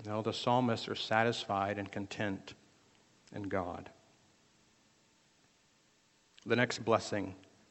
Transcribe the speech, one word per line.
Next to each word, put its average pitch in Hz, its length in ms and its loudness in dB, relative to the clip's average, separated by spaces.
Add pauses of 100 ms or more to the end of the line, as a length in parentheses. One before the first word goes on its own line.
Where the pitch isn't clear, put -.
No, 107 160 -2
the 107 100 0
psalmists 120 560 2
are 107 60 -2
satisfied 107 840 2
and 98 120 -6
content 101 640 -6 (800)
in 101 120 -8
God. 90 460 -4 (2500)
The 113 100 4
next 120 280 2
blessing 104 500 0 (360)